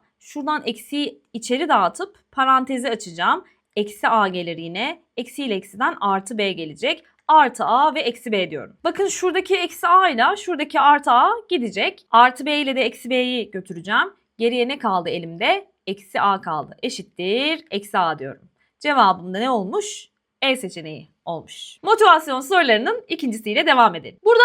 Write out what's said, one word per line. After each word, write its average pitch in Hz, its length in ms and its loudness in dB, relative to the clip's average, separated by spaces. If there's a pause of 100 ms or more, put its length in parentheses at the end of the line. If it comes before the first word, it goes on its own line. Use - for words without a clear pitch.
(200)
şuradan 294 460 -6
eksiyi 285 560 -8 (120)
içeri 254 360 -4
dağıtıp - 600 -2
parantezi 262 580 0
açacağım. 220 540 -4 (320)
Eksi 214 320 -4
A 220 200 2
gelir 175 300 -6
yine. 190 440 -8 (160)
Eksi 254 260 -8
ile 220 120 -4
eksiden 226 460 -4
artı 196 360 -2
B 202 140 0
gelecek. 165 520 -6 (240)
Artı 285 380 4
A 262 300 2
ve 311 40 -4
eksi 233 320 -6
B 185 200 -2
diyorum. 135 320 -12
Bakın 370 240 -2
şuradaki 370 480 -2
eksi 349 320 -4
A 370 220 6
ile 240 140 0 (140)
şuradaki 302 420 -4
artı 285 320 4
A 285 200 6 (180)
gidecek. 247 600 -4
Artı 254 340 6
B 294 120 0
ile 269 180 -2
de 262 60 -2
eksi 240 280 -4
B'yi 254 420 -2
götüreceğim. 190 640 -4 (240)
Geriye 240 300 0
ne 285 120 -8
kaldı 185 300 -2
elimde? 175 580 -2 (200)
Eksi 196 340 -6
A 190 200 2
kaldı. 156 420 -8
Eşittir 247 880 -4
eksi 202 260 -6
A 160 220 0
diyorum. 135 240 -14 (360)
Cevabım 190 540 2
da 196 60 -4
ne 254 100 -2
olmuş? 254 600 -4 (320)
E 269 140 0
seçeneği 156 540 -12 (160)
olmuş. - 580 -12
Motivasyon 320 580 4
sorularının 320 640 2
ikincisiyle 240 580 -4
devam 240 300 4
edelim. - 280 -16
Burada 466 220 6